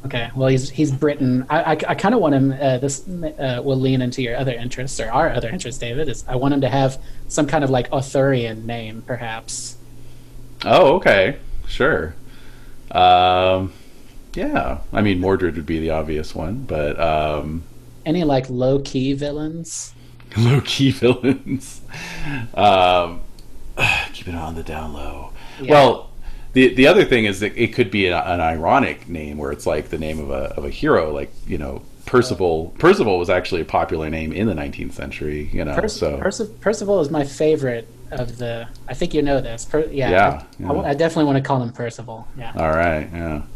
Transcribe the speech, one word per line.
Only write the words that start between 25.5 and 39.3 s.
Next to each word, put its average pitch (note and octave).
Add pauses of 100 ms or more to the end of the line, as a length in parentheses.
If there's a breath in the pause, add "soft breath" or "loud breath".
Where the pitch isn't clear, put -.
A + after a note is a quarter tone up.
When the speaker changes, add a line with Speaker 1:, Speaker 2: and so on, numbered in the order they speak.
Speaker 1:
Yeah. C3
Speaker 2:
Well, C3+ (460 soft breath)
the, B2+
the B2+
other F3+
thing A#2
is G2
that G#2
it A#2
could A2
be G2
an, F2+
an F2
ironic E2
name D2+
where C#2+
it's, -
like, D#2
the D#2+
name D#2
of C#2+
a, C2+
of C#2+
a C#2+
hero, F#2+
like, C#2+ (140)
you F#2+
know, C#2 (240)
Percival. F2
Percival D3+
was F2
actually F2
a -
popular E2
name D#2+
in G2
the F#2
nineteenth C#2+
century, D2
you F2
know, C#2+
Speaker 1:
Perci-, G#3+
Speaker 2:
so. C#2+
Speaker 1:
Perci-, G3+
Percival G3+
is C#3+
my D3+
favorite C3+ (240)
of A#2+
the, A#2 (200)
I C#3+
think F3
you D3
know C#3+